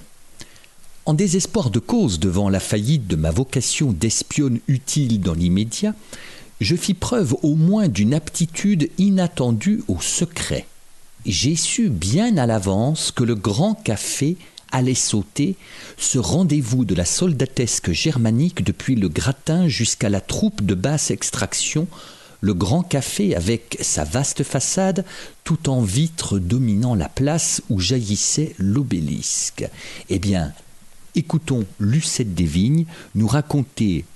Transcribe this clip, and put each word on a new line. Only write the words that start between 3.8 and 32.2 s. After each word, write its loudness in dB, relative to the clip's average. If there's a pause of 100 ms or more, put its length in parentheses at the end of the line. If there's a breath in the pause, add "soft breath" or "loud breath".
d'espionne 0
utile 0
dans 0
l'immédiat, 0 (680 loud breath)
je 2
fis 0
preuve 0
au 4
moins 4
d'une 2
aptitude 0
inattendue 2
au -2
secret. -4 (640)
J'ai 2
su 0
bien 2
à 2
l'avance 0
que 0
le 2
grand 0
café -2 (340 loud breath)
allait 2
sauter, -2 (420 loud breath)
ce 0
rendez-vous 2
de 0
la 2
soldatesque 0
germanique 2
depuis 0
le 2
gratin 0
jusqu'à 0
la 0
troupe -2
de 2
basse 0
extraction, -2 (540 loud breath)
le 2
grand 2
café 0
avec -2
sa -2
vaste -2
façade, 0 (400 loud breath)
tout -2
en 2
vitre 0
dominant 2
la 0
place 0
où 0
jaillissait 0
l'obélisque. -2 (400 loud breath)
Eh 0
bien, 0 (600)
écoutons 0 (160)
Lucette 0